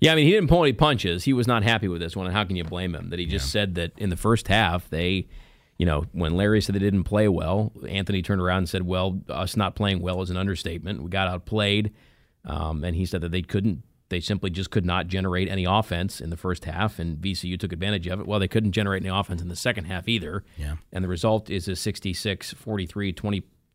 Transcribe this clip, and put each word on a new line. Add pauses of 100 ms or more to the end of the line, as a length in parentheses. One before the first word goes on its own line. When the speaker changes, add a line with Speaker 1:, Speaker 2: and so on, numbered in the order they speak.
Speaker 1:
Yeah,
I
mean,
he
didn't
pull
any
punches.
He
was
not
happy
with
this
one,
and
how
can
you
blame
him?
That
he
just
Speaker 2:
Yeah. (120)
Speaker 1:
said
that
in
the
first
half,
they, (520)
you
know,
when
Larry
said
they
didn't
play
well, (160)
Anthony
turned
around
and
said,
"Well,
us
not
playing
well
is
an
understatement.
We
got
outplayed." (520)
Um,
and
he
said
that
they
couldn't, (260)
they
simply
just
could
not
generate
any
offense
in
the
first
half,
and
V
C
U
took
advantage
of
it.
Well,
they
couldn't
generate
any
offense
in
the
second
half
either. (160)
Speaker 2:
Yeah. (160)
Speaker 1:
And
the
result
is
a
sixty-six
forty-three,
twenty, (300)